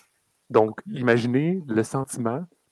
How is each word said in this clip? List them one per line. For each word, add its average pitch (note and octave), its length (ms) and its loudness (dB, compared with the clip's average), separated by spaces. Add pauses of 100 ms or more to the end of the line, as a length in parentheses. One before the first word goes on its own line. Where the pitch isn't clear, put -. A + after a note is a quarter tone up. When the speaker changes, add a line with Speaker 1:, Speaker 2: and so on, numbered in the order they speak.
(500)
Speaker 1:
Donc, A2 360 2
Speaker 2:
Mm. - 120 -8
Speaker 1:
imaginez B2 720 2
le A2 160 2
sentiment C3+ 600 -6 (260)